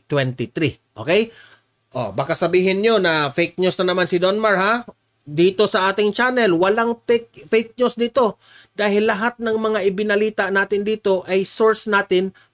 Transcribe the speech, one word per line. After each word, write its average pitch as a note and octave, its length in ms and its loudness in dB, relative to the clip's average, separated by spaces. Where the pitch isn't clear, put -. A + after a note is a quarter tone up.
twenty-three. C3 720 -4
Okay? F#3+ 400 -2
Oh, A2 240 -8
baka C#3 240 -2
sabihin F#3 400 2
nyo G#3+ 240 2
na D#3+ 280 2
fake E3+ 280 -4
news F3+ 240 0
na F3+ 80 0
naman F3+ 160 0
si F3 160 0
Don F#3+ 160 0
Mar, A3 160 2
ha? G3 200 0
Dito F3+ 400 2
sa F#3+ 240 0
ating G#3 240 0
channel, A#3+ 400 2
walang A3 560 0
fake, - 400 -2
fake A3+ 320 0
news A#3+ 160 0
dito. A#3 400 0
Dahil G#3 320 2
lahat A3+ 320 -2
ng A3+ 160 -2
mga A3 320 -2
ibinalita G#3 640 -2
natin G3 320 0
dito G3+ 400 -2
ay F#3+ 240 -2
source A3 400 0
natin, G3 400 0